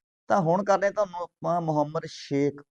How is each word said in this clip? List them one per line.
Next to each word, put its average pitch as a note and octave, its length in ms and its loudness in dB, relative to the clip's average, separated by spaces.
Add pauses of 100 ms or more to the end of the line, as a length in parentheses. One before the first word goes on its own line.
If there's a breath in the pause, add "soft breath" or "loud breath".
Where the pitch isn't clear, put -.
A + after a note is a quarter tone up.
(280 soft breath)
ਤਾਂ G3+ 120 4
ਹੁਣ F3 240 2
ਕਰਦੇ G3 240 2
ਹਾਂ G3 60 0
ਤੁਹਾਨੂੰ F#3+ 280 -2
ਆਪਾਂ E3+ 400 -4
ਮੁਹੰਮਦ D#3 440 0
ਸ਼ੇਖ C#3+ 640 -2